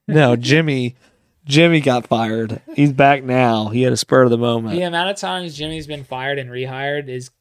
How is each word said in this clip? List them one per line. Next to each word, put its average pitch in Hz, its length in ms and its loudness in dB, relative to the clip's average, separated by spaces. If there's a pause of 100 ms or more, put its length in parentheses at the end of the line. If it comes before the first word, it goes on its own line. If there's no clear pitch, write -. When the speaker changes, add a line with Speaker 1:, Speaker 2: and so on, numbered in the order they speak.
Speaker 1:
No, 143 300 4
Jimmy, 131 580 0 (520)
Jimmy 160 340 4
got 127 260 0
fired. 113 540 -2 (140)
He's 143 180 4
back 139 320 4
now. 120 440 0
He 117 120 -2
had 127 140 2
a - 20 0
spur 135 280 2
of 123 60 4
the 117 60 2
moment. 117 400 -2
Speaker 2:
The 175 60 -2
amount 175 260 -2
of 196 80 -6
times 180 400 -8
Jimmy's 156 300 -10
been 147 180 -12
fired 139 340 -6
and 127 120 -10
rehired 131 580 -6
is 127 220 -12 (100)